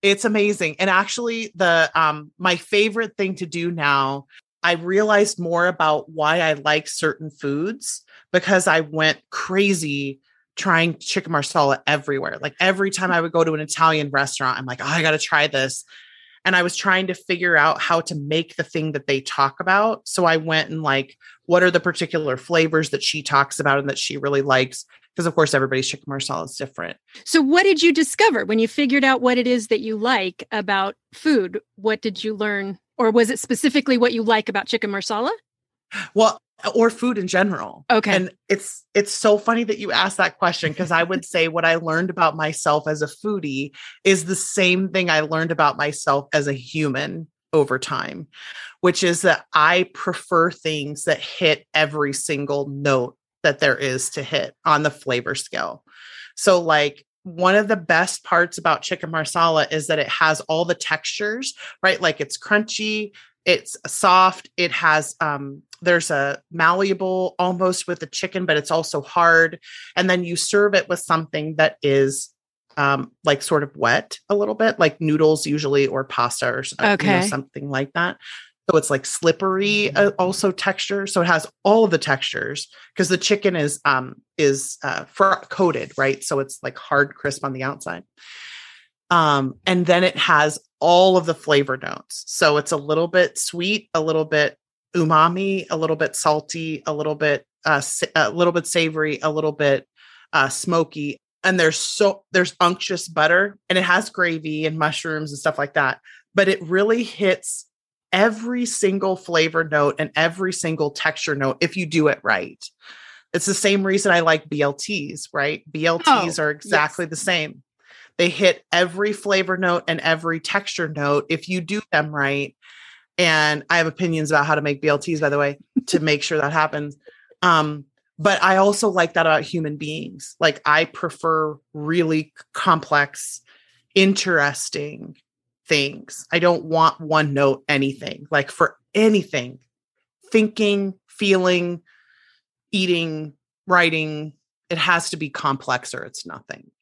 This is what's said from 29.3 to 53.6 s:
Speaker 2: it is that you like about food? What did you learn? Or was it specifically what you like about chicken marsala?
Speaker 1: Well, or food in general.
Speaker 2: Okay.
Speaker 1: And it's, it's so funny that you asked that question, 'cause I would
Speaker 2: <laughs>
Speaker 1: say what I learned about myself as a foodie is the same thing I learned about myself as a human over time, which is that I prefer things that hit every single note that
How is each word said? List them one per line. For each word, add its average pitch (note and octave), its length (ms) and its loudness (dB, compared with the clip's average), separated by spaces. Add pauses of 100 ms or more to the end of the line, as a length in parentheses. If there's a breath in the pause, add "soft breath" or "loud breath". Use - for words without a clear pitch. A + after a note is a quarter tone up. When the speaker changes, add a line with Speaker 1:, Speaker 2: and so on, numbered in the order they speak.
Speaker 2:
it B3 100 0
is B3 200 0
that G#3+ 140 0
you A3 160 -6
like G#3 540 -2
about G3 440 -2 (180)
food? G#3 460 0 (160)
What G#3+ 260 -2
did G#3 220 -6
you G#3+ 100 -4
learn? G3+ 460 -6 (180)
Or A3+ 140 2
was A3 180 4
it B3 100 -4
specifically C4 580 0
what A#3+ 160 2
you A3+ 100 -2
like G#3+ 240 2
about G3+ 200 -4
chicken G#3+ 240 -4
marsala? G#3 400 -4 (840 loud breath)
Speaker 1:
Well, - 260 4 (340)
or A3+ 160 4
food A#3+ 300 -2
in F#3 80 -4
general. F3+ 640 0
Speaker 2:
Okay. G#3+ 240 2
Speaker 1:
And F#3 160 0 (180)
it's, - 340 -4 (120)
it's G3+ 180 2
so G#3 240 4
funny A3+ 260 0
that G#3+ 140 -4
you G3+ 140 -8
asked F#3+ 260 0
that F3 220 0
question, E3+ 340 -2
'cause F3 180 -6
I E3 120 2
would F3+ 220 -4
Speaker 2:
<laughs> - 80 -16
Speaker 1:
say E3 140 2
what E3 180 -2
I E3 100 4
learned E3 340 -2
about E3 260 0
myself D#3 520 -2
as D3+ 160 -2
a D3 40 -4
foodie C#3+ 640 -6 (320 loud breath)
is F#3 220 4
the F3+ 100 -2
same F#3 540 0
thing F3+ 200 -2
I D#3 120 4
learned D#3+ 300 -2
about D3+ 260 2
myself C#3+ 560 -2
as C#3+ 140 2
a C#3 60 -2
human C#3+ 760 -6 (260)
over C#3 260 2
time, D3 480 -8 (540 loud breath)
which F3+ 220 2
is E3+ 180 0
that E3+ 320 2
I F3 400 4
prefer F3 580 -2
things D3+ 540 -8
that D#3+ 140 0
hit - 540 0
every D3 400 0
single C#3+ 540 -4
note C#3 480 0 (280)
that C#3+ 160 2